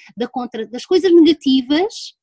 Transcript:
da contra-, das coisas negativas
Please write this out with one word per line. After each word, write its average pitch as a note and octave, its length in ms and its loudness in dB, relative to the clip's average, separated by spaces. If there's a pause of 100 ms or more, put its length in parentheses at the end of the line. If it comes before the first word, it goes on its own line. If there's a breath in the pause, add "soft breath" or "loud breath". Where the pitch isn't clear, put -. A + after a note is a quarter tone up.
(140 loud breath)
da A#3+ 140 -6
contra-, A#3+ 380 -10
das A#3 180 -14
coisas F#4 260 0
negativas D4+ 1040 2 (100)